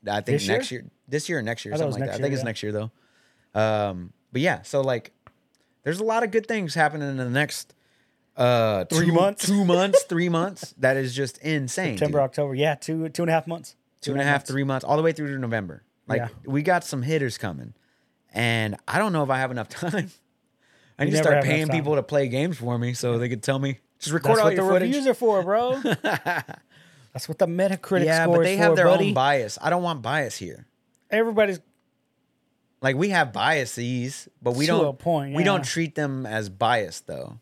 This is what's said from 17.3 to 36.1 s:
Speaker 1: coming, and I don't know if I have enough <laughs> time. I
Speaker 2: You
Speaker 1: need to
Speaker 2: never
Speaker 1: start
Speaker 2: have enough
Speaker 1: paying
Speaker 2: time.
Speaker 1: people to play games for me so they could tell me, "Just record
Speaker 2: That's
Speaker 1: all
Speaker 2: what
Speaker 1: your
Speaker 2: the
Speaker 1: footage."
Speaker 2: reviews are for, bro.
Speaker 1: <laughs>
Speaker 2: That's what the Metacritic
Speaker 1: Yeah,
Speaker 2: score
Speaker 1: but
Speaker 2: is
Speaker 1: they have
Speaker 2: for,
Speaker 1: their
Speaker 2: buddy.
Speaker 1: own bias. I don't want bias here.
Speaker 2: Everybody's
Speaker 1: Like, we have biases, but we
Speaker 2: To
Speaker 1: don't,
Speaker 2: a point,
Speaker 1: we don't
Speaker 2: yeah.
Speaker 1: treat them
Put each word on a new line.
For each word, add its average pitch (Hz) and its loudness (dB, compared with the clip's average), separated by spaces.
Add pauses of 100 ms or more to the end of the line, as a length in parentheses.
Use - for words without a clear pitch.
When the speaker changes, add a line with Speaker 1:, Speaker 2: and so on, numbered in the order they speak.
Speaker 1:
coming, 69 -8 (640)
and 113 0 (100)
I 143 -2
don't 202 0
know 156 2
if 135 -2
I 131 2
have 131 -2
enough 120 -6
<laughs> - -20
time. 165 -6 (880)
I 139 0
Speaker 2:
You - 2
Speaker 1:
need 147 2
to 151 2
Speaker 2:
never 156 4
Speaker 1:
start 156 6
Speaker 2:
have 139 2
enough - -
Speaker 1:
paying 151 2
Speaker 2:
time. 131 0
Speaker 1:
people 147 0
to 139 2
play 139 0
games 143 -2
for 120 -2
me 120 -2
so 120 -2
they 120 -2
could 120 -6
tell 135 0
me, 135 -4 (220)
"Just 147 -6
record 170 2
Speaker 2:
That's 226 6
Speaker 1:
all 214 4
Speaker 2:
what 196 2
Speaker 1:
your 185 2
Speaker 2:
the 190 2
Speaker 1:
footage." 185 4
Speaker 2:
reviews 269 0
are 254 4
for, 208 2
bro. 240 0
Speaker 1:
<laughs> 233 -2 (1120)
Speaker 2:
That's 131 -10
what 151 -8
the 185 4
Metacritic 180 0
Speaker 1:
Yeah, 160 4
Speaker 2:
score 170 4
Speaker 1:
but 170 6
Speaker 2:
is 165 4
Speaker 1:
they 190 0
have - 6
Speaker 2:
for, 160 4
Speaker 1:
their 180 4
Speaker 2:
buddy. 190 6
Speaker 1:
own 202 0
bias. 131 2
I 151 0
don't 175 0
want 160 -4
bias 127 -2
here. 82 -12 (440)
Speaker 2:
Everybody's 214 2 (1200)
Speaker 1:
Like, 131 0
we 175 0
have 156 2
biases, 123 -2 (140)
but 123 0
we 143 2
Speaker 2:
To 165 2
Speaker 1:
don't, 160 4
Speaker 2:
a 143 -2
point, 143 -2
Speaker 1:
we 156 2
don't 196 2
Speaker 2:
yeah. 135 -6
Speaker 1:
treat 160 -4
them 135 -4